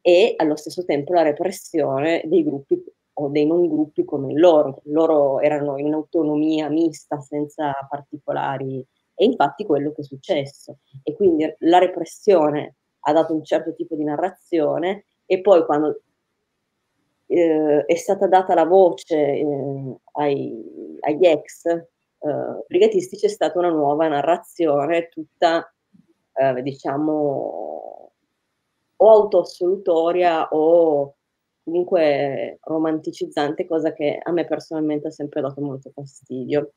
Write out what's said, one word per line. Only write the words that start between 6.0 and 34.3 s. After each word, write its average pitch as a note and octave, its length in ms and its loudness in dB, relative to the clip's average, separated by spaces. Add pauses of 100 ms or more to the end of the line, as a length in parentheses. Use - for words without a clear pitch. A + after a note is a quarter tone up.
mista, D#3 520 -2
senza D3 520 -6 (160)
particolari, C#3 960 -8 (320)
e F3+ 80 2
infatti G#3 400 0
quello C#3+ 280 -2
che D3+ 100 -14
è - 20 -10
successo. C#3 760 -8 (240)
E D3+ 120 -8
quindi D#3+ 460 2
la E3+ 180 0
repressione D#3+ 960 -2 (260)
ha D3 120 -2
dato D#3+ 220 2
un D#3 100 -6
certo D#3 300 -4
tipo E3 200 -10
di D3+ 100 -6
narrazione, D#3+ 1040 -4 (200)
e F#3 140 0
poi F#3 240 6
quando, D3+ 360 0 (1300)
ehm, D#3 600 2
è E3+ 80 2
stata G3 320 0
data F#3 280 4
la D#3+ 100 4
voce, F3 520 4
ehm, C#3 800 -2 (180)
ai, B2+ 840 -6
agli D3+ 260 2
ex, - 400 0
ehm, C#3 1000 -6
brigatisti, G3+ 500 2
c'è G#3 120 0
stata E3 300 -2
una F3 120 0
nuova D3+ 380 0
narrazione, D#3+ 1000 0
tutta, E3 640 -2 (640)
ehm, C3 260 0
diciamo, C3+ 1500 -6 (840)
o G#3 140 8
autoassolutoria F3+ 1400 2
o D#3 680 2 (480)
comunque D3 960 -2
romanticizzante, D#3+ 1040 -4
cosa D#3+ 260 -2
che - 300 -4
a - 100 -8